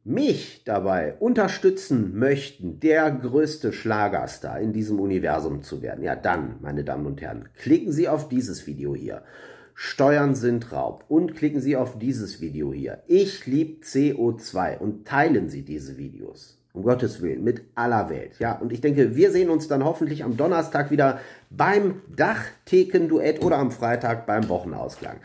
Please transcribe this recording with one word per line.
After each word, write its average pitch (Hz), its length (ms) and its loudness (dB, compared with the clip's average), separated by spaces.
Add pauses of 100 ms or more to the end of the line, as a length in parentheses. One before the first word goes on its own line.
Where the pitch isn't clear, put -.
mich 214 600 -2
dabei 95 540 0
unterstützen 185 1000 2
möchten, 127 640 -2
der 156 320 4
größte 127 600 0
Schlagerstar 95 840 -2
in 107 140 -2
diesem 107 260 -2
Universum 78 640 -2
zu 69 220 -10
werden, 57 200 -8
ja 82 120 -4
dann, 78 460 -2
meine 73 220 -6
Damen 71 220 -6
und 71 160 -8
Herren, - 320 -12
klicken 170 380 0
Sie 156 160 0
auf 143 200 -2
dieses 113 380 -4
Video 71 300 -6
hier. - 260 -10 (540)
Steuern 143 600 4
sind 117 360 0
Raub. - 380 -6
Und 160 260 2
klicken 147 260 -2
Sie 139 140 0
auf 127 240 -2
dieses 110 420 -4
Video 73 320 -6
hier. 69 340 -8
Ich 190 380 4
lieb 151 400 -2
C 143 280 2
O 117 200 2
zwei. 90 460 -4
Und - 260 -6
teilen 139 440 2
Sie 71 120 -10
diese 69 360 -10
Videos. - 600 -16 (140)
Um 92 100 -8
Gottes 120 380 0
Willen, 73 220 -4
mit 117 180 0 (140)
aller 117 340 0
Welt. 67 300 -10
Ja, 113 180 -2
und 120 160 -6
ich 117 80 -10
denke, 139 340 4
wir 185 160 6
sehen 180 180 4
uns 156 180 0
dann 135 160 2
hoffentlich 151 400 -2
am 113 140 -2
Donnerstag 151 540 0
wieder 139 280 4 (300)
beim 190 520 2 (140)
Dachtheken-Duett 175 1300 2
oder 165 140 4
am 131 140 2
Freitag 117 540 -2
beim 110 240 0
Wochenausgang. - 760 -6